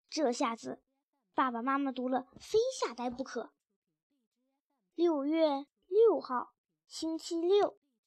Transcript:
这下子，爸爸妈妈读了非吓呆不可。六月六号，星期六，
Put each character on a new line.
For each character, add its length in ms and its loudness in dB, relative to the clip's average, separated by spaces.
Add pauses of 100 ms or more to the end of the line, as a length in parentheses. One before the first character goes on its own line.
这 220 0
下 240 -2
子， 260 -12 (540)
爸 160 2
爸 100 -4
妈 160 0
妈 140 -2
读 180 -4
了 160 -2 (140)
非 180 -2 (160)
吓 220 -6
呆 160 -6
不 120 -6
可。 300 -10 (1400)
六 300 2
月 420 0 (180)
六 340 4
号， 360 -6 (320)
星 320 -6
期 200 -6
六， 380 2 (300)